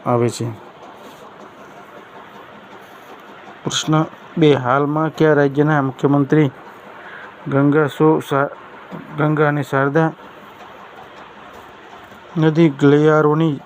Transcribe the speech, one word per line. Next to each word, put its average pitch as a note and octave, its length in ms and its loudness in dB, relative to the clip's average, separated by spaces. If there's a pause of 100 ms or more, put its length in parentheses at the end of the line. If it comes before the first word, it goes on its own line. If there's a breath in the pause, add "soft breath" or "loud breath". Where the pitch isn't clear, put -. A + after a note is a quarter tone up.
આવે A#2+ 240 0
છે. A#2 160 -8 (3250)
પ્રશ્ન D#3 420 -2 (320)
બે, D3+ 160 4
હાલમાં C#3+ 640 -2
કયા D#3 180 2
રાજ્યના C#3+ 480 0
મુખ્યમંત્રી C#3 720 0 (960 loud breath)
ગંગા C#3+ 400 0
સો D#3 320 0
સા-, C#3 300 -4 (680)
ગંગા D3+ 300 0
અને D3 160 -2
શારદા C#3+ 480 0 (2250)
નદી D#3+ 320 2
ગલિયારોની D3+ 960 2